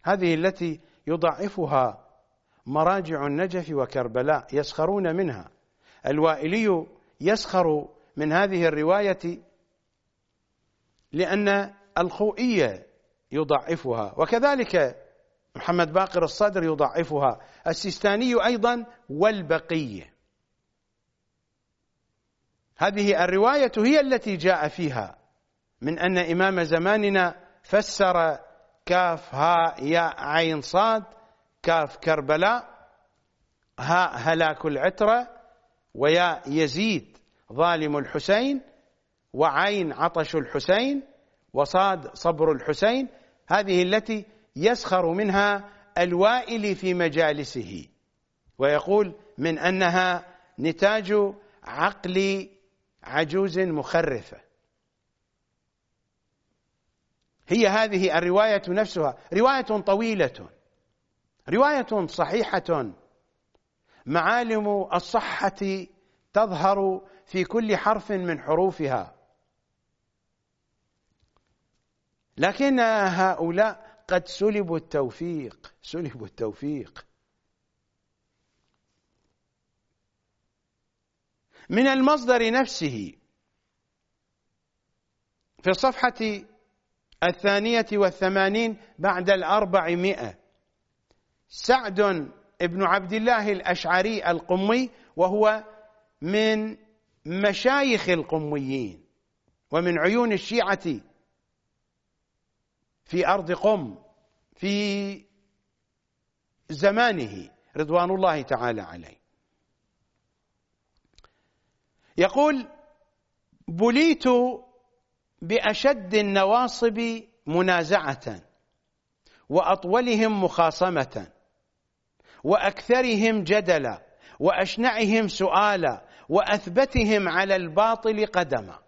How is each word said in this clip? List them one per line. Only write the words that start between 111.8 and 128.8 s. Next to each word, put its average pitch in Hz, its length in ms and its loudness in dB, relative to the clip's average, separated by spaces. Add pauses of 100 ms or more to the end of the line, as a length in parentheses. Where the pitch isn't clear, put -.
يقول: 262 500 2 (1000)
"بليت 233 560 2 (1160)
بأشد 208 720 0
النواصب 220 1080 0 (260)
منازعة، 160 920 0 (1080)
وأطولهم 196 960 2
مخاصمة، 165 840 0 (1160)
وأكثرهم 220 1000 2
جدلا، 160 600 0 (340)
وأشنعهم 214 880 0
سؤالا، 180 800 0 (240)
وأثبتهم 208 1000 2
على 190 260 2
الباطل 214 680 0
قدما." 139 640 -4